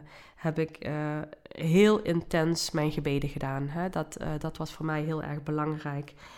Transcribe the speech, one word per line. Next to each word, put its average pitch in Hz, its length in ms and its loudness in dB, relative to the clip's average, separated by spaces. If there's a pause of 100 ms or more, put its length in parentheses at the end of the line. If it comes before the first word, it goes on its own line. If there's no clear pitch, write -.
(360)
heb 160 240 -2
ik, 156 180 -2
eh, - 160 -6 (580)
heel 202 500 6
intens 165 720 2
mijn 151 200 2
gebeden 143 380 0
gedaan, 139 380 -4
hè. 170 220 -2
Dat, 160 260 -4
eh, - 220 -4
dat 151 200 -4
was 160 160 -6
voor 160 120 -6
mij 156 160 0
heel 156 220 -2
erg 147 200 -6
belangrijk. 151 720 -4 (240)